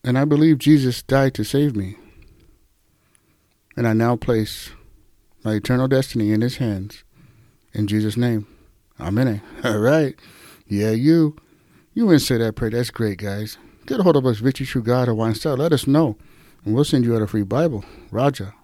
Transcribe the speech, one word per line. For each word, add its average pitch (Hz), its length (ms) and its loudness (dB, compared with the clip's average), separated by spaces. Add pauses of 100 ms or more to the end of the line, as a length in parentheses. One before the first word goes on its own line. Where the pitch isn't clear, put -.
And 127 120 0
I 139 80 2
believe 151 340 4
Jesus 135 440 4
died 135 320 0
to 107 100 -4
save 139 300 0
me, 98 220 -6 (1800)
and 117 120 0
I 110 40 2
now 117 220 2
place 110 560 -4 (720)
my 107 120 -2
eternal 127 340 0
destiny 127 420 0
in 107 120 2
his 123 160 -4
hands. 104 440 -6 (720)
In 104 160 -4
Jesus' 107 280 -2
name, 117 300 -2 (540)
amen. 104 420 -2 (100)
<laughs> - 120 -14
All 107 140 -2
right. 139 360 2 (540)
Yeah, 104 220 -2
you. 151 460 2 (560)
You 233 140 0
wouldn't 156 160 6
say 123 160 -2
that 113 160 -2
prayer. 117 160 -4
That's 120 200 -4
great, 104 280 -4
guys. 104 400 -10 (280)
Get 254 120 -4
a 190 60 0
hold 165 120 6
of 131 100 2
us, 110 120 0
Victory 131 280 -2
True 127 160 -4
God 123 260 0
Hawaiian 113 260 0
Style. 139 220 -4
Let 156 160 2
us 135 160 0
know, 139 280 2 (480)
and 104 80 -2
we'll 139 120 2
send 131 200 2
you 117 120 2
out 107 60 0
a 104 40 0
free 104 160 -2
Bible. 117 420 -2 (280)
Roger. 123 520 -4